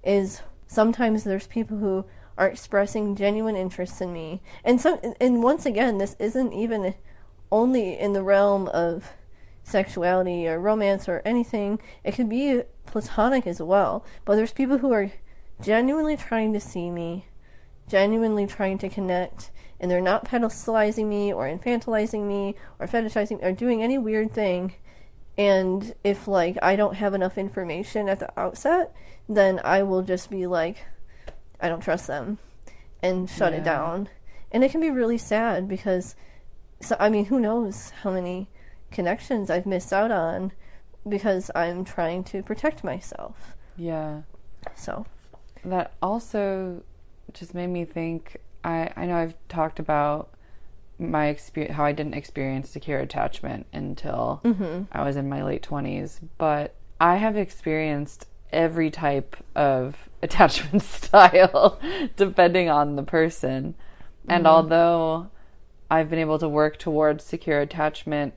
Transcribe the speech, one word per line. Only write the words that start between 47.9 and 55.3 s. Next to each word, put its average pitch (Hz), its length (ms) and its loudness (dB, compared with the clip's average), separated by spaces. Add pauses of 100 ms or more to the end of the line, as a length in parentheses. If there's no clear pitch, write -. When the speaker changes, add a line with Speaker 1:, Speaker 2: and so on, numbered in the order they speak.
Speaker 2:
I, 165 320 -2
I 180 100 -6
know 175 120 0
I've 165 180 -2 (140)
talked 160 300 -2
about 147 500 0 (720)
my 151 340 0
exper-, - 380 -8
how 147 120 -2
I 147 80 2
didn't 151 220 -4
experience 135 560 -6
secure 143 300 -4
attachment 131 760 -4
until 143 720 -4
Speaker 1:
Mm-hmm. 185 380 0 (100)
Speaker 2:
I 143 100 -4
was 139 140 -2
in 139 100 -4
my 139 160 -4